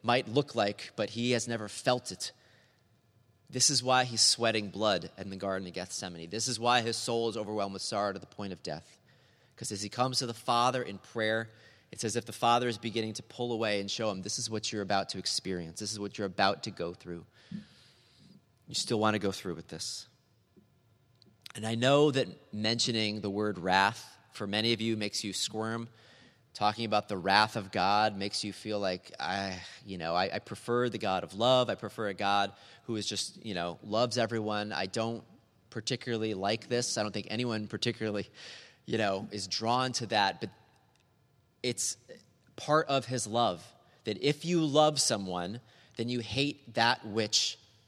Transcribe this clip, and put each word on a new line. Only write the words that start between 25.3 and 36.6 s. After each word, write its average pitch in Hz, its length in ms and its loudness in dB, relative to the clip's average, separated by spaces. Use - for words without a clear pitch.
squirm. 110 560 -4
Talking 107 320 2
about 104 240 2
the 101 80 -2
wrath 101 400 6
of 95 120 -6
God 104 460 4
makes 101 300 -4
you 101 80 -6
feel 107 260 -4
like, 92 400 -4
I, 92 420 -4
you 98 120 -8
know, 82 180 -2
I, 95 200 2
I 104 40 -2
prefer 120 480 -2
the 113 100 -4
God 95 280 0
of 82 80 -16
love. 123 360 4
I 98 60 0
prefer 107 320 -6
a 98 60 -4
God 101 400 2
who 113 100 -4
is 104 100 -4
just, - 400 -6
you 107 80 -6
know, 87 300 -4
loves 110 340 0
everyone. 107 540 -2
I 90 140 -2
don't 113 360 -4
particularly 110 640 -4
like 101 360 -2